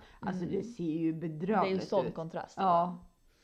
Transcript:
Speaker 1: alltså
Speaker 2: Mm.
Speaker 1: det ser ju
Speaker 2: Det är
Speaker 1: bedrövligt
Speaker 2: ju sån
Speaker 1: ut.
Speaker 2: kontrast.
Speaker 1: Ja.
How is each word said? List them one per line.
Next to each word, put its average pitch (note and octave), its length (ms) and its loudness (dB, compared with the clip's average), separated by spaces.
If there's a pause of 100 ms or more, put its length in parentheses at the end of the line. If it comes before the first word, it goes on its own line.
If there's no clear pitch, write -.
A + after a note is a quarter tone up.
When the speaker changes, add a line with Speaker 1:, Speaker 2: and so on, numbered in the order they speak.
(200)
Speaker 1:
alltså F#3 240 -4
Speaker 2:
Mm. - 120 -2
Speaker 1:
det - 60 0
ser G#3+ 220 -8
ju D#3+ 280 0
Speaker 2:
Det D#3+ 140 -6
är - 40 -4
Speaker 1:
bedrövligt F#3+ 520 2
Speaker 2:
ju - 40 -8
sån F#3 200 2
Speaker 1:
ut. - 80 -4
Speaker 2:
kontrast. D#3+ 460 -8
Speaker 1:
Ja. F3+ 380 4 (460)